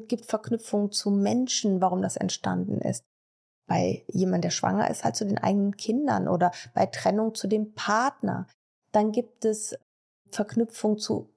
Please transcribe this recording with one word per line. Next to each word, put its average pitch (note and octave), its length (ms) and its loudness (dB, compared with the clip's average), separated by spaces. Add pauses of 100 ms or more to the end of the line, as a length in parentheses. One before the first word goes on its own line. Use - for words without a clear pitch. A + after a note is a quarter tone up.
gibt - 180 -4
Verknüpfungen G#3+ 640 -2
zu - 200 -2
Menschen, G3+ 680 2
warum F#3 200 2
das F#3 140 -2
entstanden F#3 640 -2
ist. - 240 -4 (680)
Bei F3+ 380 0
jemand, F#3 360 0
der D#3+ 60 0
schwanger F#3+ 400 0
ist, - 140 -6
halt - 120 0
zu G#3+ 100 -4
den G3+ 120 0
eigenen G3+ 400 0
Kindern A3+ 500 0
oder F3 240 2 (220)
bei G3 140 2
Trennung G#3+ 480 0
zu - 120 -4
dem G#3+ 260 0
Partner. G#3 760 -2 (440)
Dann G#3+ 200 4
gibt A#3 340 -2
es G#3+ 320 -2 (540)
Verknüpfung G#3+ 680 0
zu - 400 -4